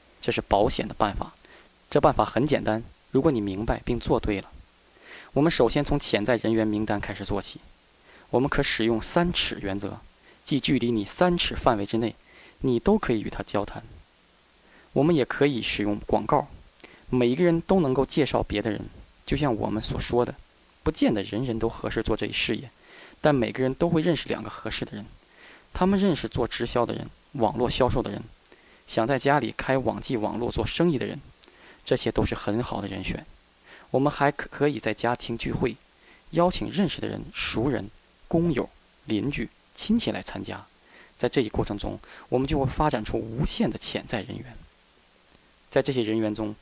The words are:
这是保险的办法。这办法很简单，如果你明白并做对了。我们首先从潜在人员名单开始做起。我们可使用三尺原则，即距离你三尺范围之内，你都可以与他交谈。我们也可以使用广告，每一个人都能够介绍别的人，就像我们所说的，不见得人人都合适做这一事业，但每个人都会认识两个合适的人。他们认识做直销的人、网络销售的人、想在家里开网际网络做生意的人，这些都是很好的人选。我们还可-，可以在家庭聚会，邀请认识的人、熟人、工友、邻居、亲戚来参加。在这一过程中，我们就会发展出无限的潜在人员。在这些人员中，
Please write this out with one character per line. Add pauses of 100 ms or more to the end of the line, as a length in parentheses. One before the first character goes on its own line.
(220)
这
是
保
险
的
办
法。 (540)
这
办
法
很
简
单， (300)
如
果
你
明
白
并
做
对
了。 (840)
我
们
首
先
从
潜
在
人
员
名
单
开
始
做
起。 (680)
我
们
可
使
用
三
尺
原
则， (440)
即
距
离
你
三
尺
范
围
之
内， (440)
你
都
可
以
与
他
交
谈。 (1080)
我
们
也
可
以
使
用
广
告， (600)
每
一
个
人
都
能
够
介
绍
别
的
人， (400)
就
像
我
们
所
说
的， (480)
不
见
得
人
人
都
合
适
做
这
一
事
业， (520)
但
每
个
人
都
会
认
识
两
个
合
适
的
人。 (640)
他
们
认
识
做
直
销
的
人、 (240)
网
络
销
售
的
人、 (680)
想
在
家
里
开
网
际
网
络
做
生
意
的
人， (640)
这
些
都
是
很
好
的
人
选。 (640)
我
们
还
可-，
可
以
在
家
庭
聚
会， (540)
邀
请
认
识
的
人、 (100)
熟
人、 (380)
工
友、 (360)
邻
居、 (260)
亲
戚
来
参
加。 (540)
在
这
一
过
程
中， (300)
我
们
就
会
发
展
出
无
限
的
潜
在
人
员。 (1120)
在
这
些
人
员
中，